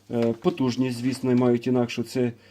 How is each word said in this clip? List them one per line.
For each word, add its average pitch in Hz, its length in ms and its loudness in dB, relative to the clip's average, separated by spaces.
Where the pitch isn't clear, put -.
Е, 117 220 2
потужність, 127 680 -2
звісно, 123 380 0
мають 123 300 2
інакшу. 123 360 0
Це, 120 300 -2